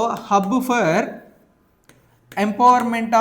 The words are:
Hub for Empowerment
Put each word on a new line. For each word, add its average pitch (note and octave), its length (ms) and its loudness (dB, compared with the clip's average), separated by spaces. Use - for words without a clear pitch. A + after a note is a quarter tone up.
Hub G3+ 180 0
for A#3+ 180 0
Empowerment A#3 760 2